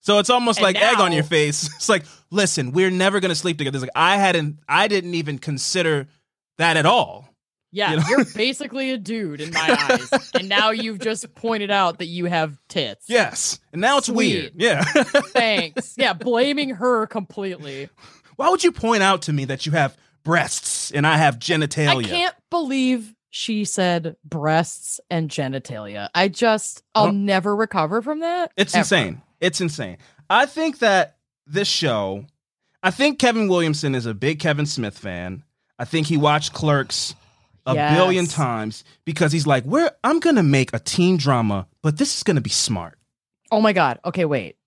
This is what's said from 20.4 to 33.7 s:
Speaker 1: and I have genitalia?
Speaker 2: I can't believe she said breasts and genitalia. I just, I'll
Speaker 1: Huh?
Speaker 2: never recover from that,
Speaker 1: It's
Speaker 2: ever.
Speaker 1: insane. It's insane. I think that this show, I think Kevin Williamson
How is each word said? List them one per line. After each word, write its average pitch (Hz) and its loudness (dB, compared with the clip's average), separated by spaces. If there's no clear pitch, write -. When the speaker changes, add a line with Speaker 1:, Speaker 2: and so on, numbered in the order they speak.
Speaker 1:
and 143 0
I 156 4
have 143 2
genitalia? 151 0
Speaker 2:
I 98 -6
can't 349 -2
believe 254 -2
she 214 -4
said 175 -2
breasts 156 -2
and 165 -2
genitalia. 110 -8
I 185 4
just, 214 -2
I'll 214 6
Speaker 1:
Huh? - 2
Speaker 2:
never 202 0
recover 202 0
from 302 -6
that, 339 -4
Speaker 1:
It's - 0
Speaker 2:
ever. 175 4
Speaker 1:
insane. 139 0
It's 180 -2
insane. 139 -6
I 233 4
think 320 -4
that 196 2
this 190 -2
show, 104 -2
I 185 2
think 277 0
Kevin 226 2
Williamson 156 0